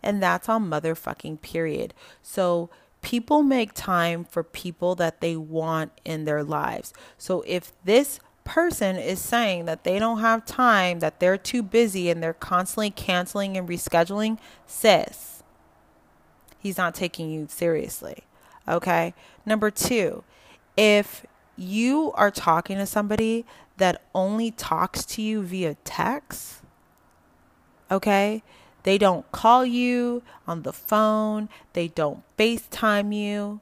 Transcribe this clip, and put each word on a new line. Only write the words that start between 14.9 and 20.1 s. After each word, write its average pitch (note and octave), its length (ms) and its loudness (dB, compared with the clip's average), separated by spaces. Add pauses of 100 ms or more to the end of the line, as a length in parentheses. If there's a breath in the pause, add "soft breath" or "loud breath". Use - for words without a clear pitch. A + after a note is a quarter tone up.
he's G3 200 -8
not F3 180 -2
taking E3+ 340 -6
you D#3 180 -6
seriously, - 760 -4 (440 soft breath)
okay? E3+ 460 0 (320 soft breath)
Number G#3+ 240 0
two, - 540 -2 (520 soft breath)